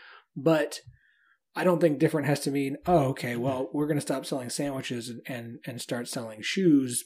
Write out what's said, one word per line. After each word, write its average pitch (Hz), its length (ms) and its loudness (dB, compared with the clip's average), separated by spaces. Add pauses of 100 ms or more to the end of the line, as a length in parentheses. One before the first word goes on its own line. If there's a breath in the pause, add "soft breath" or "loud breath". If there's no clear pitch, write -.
(360 loud breath)
But 151 440 2 (760 soft breath)
I - 80 -2
don't 175 180 4
think 151 160 6
different 151 300 2
has 143 140 2
to 143 100 -2
mean, 139 340 -2
"Oh, 170 240 6
okay, 127 260 -4
well, 131 380 -2
we're 147 140 0
gonna 147 140 2
stop 135 240 -2
selling 127 240 -6
sandwiches 131 600 -6
and, 120 180 -12
and, 117 380 -10
and 117 160 -10
start 120 260 -6
selling 110 340 -8
shoes 139 640 4